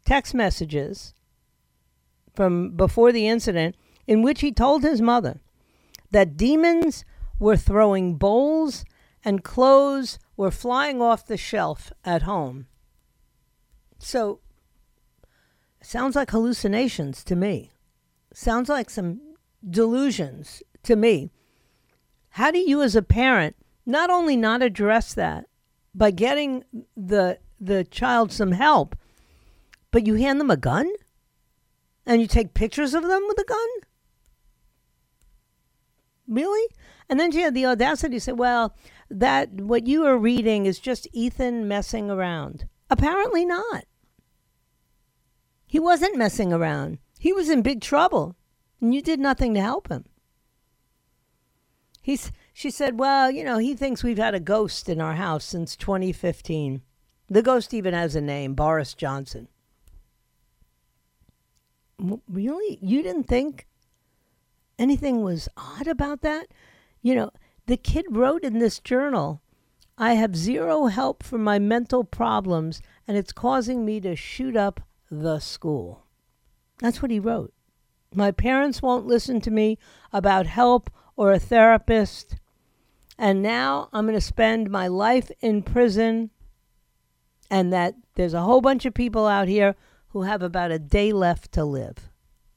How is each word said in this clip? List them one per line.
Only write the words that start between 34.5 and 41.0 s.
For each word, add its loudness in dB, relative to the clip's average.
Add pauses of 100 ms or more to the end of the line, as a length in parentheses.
Really? -2 (340)
And 2
then 2
she 0
had 2
the -2
audacity 0
to -6
say, -6
"Well, 0 (340)
that, 0
what -2
you 2
are 4
reading 2
is -2
just -8